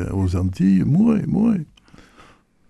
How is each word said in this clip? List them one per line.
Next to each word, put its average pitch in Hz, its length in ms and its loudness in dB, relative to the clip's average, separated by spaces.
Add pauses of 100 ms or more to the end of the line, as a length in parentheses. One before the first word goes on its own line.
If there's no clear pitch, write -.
(120)
aux 95 240 -2
Antilles 95 480 0
mouraient, 208 420 2
mouraient. 196 380 -2 (1040)